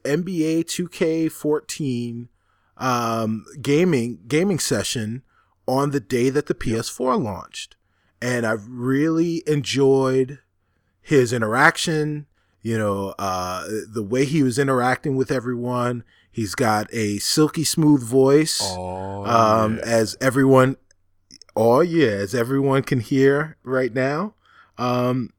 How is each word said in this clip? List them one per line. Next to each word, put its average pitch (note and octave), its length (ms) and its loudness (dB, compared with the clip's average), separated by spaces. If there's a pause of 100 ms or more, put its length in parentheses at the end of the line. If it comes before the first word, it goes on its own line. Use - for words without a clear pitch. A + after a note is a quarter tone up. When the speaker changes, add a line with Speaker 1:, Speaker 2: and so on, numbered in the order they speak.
Speaker 1:
N D3 180 -2
B F3 220 -2
A E3 180 0
two F3 260 -6
K D#3+ 400 0
fourteen, A#2+ 1000 -4 (500)
um, A2+ 680 -2 (160)
gaming, C3 680 0
gaming D#3+ 320 0
session A2+ 640 -4 (460)
on C#3 220 0
the C#3 100 -2
day B2+ 300 0
that C#3+ 160 0
the - 80 -2
P - 200 -4
S A2 140 -4
four B3+ 280 -2
launched. - 600 -8 (440)
And B2 260 -2
I A2 60 0
really C3+ 920 -2
enjoyed C3+ 920 2 (640)
his B2+ 320 2
interaction, D3 960 0 (360)
you A2+ 160 -2
know, G2 400 -2
uh, F#2 480 -4 (260)
the A2+ 100 -4
way A#2+ 220 0
he D3 180 2
was B2+ 160 0
interacting C3 580 0
with C3 160 0
everyone. B2 720 -4 (260)
He's G#2+ 240 -6
got G#2+ 400 0
a G#2 240 -2
silky D#3 460 0
smooth D3 380 4
voice, C3+ 600 4
Speaker 2:
Oh, F#2+ 640 -6
Speaker 1:
um, A2 520 4
Speaker 2:
yeah. - 60 -10
Speaker 1:
as A2+ 360 0
everyone, C3 560 4 (800)
Oh, A#2 260 4
yeah, E3 280 2
as G2+ 260 -4
everyone C3+ 480 0
can C3 180 -2
hear C#3 600 2
right B2+ 300 -2
now. C#3+ 420 -4 (440)
Um, B2 600 -2